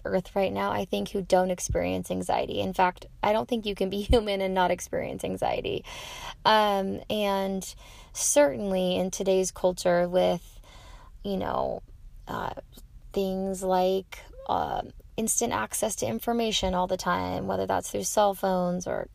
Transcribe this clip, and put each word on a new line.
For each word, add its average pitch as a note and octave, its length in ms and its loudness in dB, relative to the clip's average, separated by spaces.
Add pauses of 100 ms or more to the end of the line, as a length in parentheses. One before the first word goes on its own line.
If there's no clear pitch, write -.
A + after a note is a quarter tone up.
earth F#3+ 300 -2
right G3 180 2
now, G3 180 0
I G#3 140 -2
think, G3+ 240 -4
who G3 140 -2
don't F#3 260 4
experience F3+ 640 -2
anxiety. - 500 -2
In F#3+ 100 -2
fact, F3+ 360 0 (160)
I G#3 100 4
don't A3+ 160 0
think A3+ 160 0
you G3+ 80 -2
can F#3+ 160 0
be G3+ 120 -2
<laughs> G3+ 100 2
human G#3+ 280 4
and F#3+ 140 0
not F#3 160 4
experience - 540 -4
anxiety. - 600 -2 (640)
Um, G3+ 640 4
and G3 560 0 (480)
certainly G3+ 840 2
in F#3 120 0
today's F#3+ 400 2
culture F3+ 580 2
with, F3+ 520 0 (640)
you G3 140 -2
know, - 440 -2 (460)
uh, - 260 -6 (600)
things F#3+ 500 -2
like, F#3 560 2 (280)
uh, - 360 0 (340)
instant A3+ 360 0
access G#3+ 440 -2
to - 100 -2
information A3+ 680 0
all F3+ 140 2
the F#3 100 -2
time, F#3 480 -2
whether F#3+ 220 -2
that's F#3+ 240 -2
through G3+ 120 -4
cell G3+ 300 4
phones F3+ 540 0
or, - 280 -4